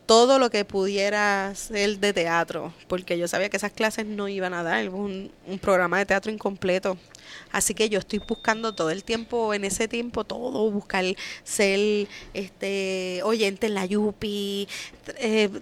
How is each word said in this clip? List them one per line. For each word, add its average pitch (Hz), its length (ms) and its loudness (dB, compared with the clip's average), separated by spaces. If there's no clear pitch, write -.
todo 240 320 8
lo 247 120 6
que 202 140 2
pudiera 202 880 0
ser 202 440 -2
de 202 160 2
teatro, 165 580 0
porque 185 300 -2
yo 170 100 0
sabía 202 220 0
que 202 80 -2
esas 202 120 -2
clases 220 360 -2
no 208 220 -6
iban 185 260 -4
a 175 80 -4
dar 196 260 0
un, 190 420 -6
un 190 120 -8
programa 180 400 2
de 196 80 0
teatro 196 260 0
incompleto. 190 640 -2
Así 202 220 0
que 220 160 2
yo 208 80 2
estoy 202 280 -4
buscando 220 480 -2
todo 165 160 0
el 190 140 -4
tiempo, 226 500 -2
en 202 120 -2
ese 196 200 -2
tiempo, 233 380 -4
todo, 226 460 -2
buscar 202 340 -2
ser, 202 640 2
este, 190 920 -4
oyente 214 420 0
en 214 80 0
la 190 100 -2
Yupi, 202 840 -2
eh, 220 320 4